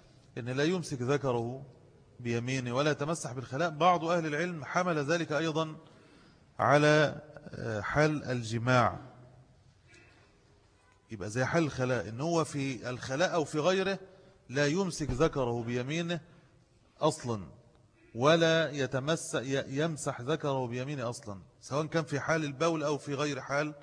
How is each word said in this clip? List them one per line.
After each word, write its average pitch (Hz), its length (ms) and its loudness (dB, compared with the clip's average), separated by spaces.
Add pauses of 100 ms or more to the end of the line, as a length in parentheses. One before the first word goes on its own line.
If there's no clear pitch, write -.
(380)
إن 120 100 -6
لا 135 160 0
يمسك 156 380 0
ذكره 127 640 0 (540)
بيمينه 120 540 -2
ولا 147 160 2
يتمسح 147 420 -2
بالخلاء، 135 380 -2
بعض 160 340 4
أهل 165 220 2
العلم 156 380 -2
حمل 175 340 0
ذلك 151 340 0
أيضًا 156 440 0 (840)
على، 147 640 6 (320)
آه، 113 260 -4
حال 151 440 2
الجماع. 117 760 2 (2000)
يبقى 104 200 -8
زي 123 140 -2
حال 160 180 2
الخلاء، 123 460 -2
إن 113 120 -8
هو 165 240 2
في 135 460 -6
الخلاء 127 440 -2
أو 165 100 2
في 151 140 -4
غيره 190 400 2 (500)
لا 143 180 2
يمسك 160 440 0
ذكره 123 520 2
بيمينه 147 580 -2 (800)
أصلًا، 117 460 0 (680)
ولا 160 560 4
يتمس-، 143 640 -2
ي-، 135 480 -2
يمسح 147 380 -4
ذكره 135 460 -2
بيمينه 123 440 -4
أصلًا، 104 300 -10 (200)
سواء 151 260 -4
كان 156 180 -2
في 139 160 -4
حال 160 240 0
البول 156 380 0
أو 151 160 0
في 143 160 -6
غير 143 260 -2
حال 151 420 -2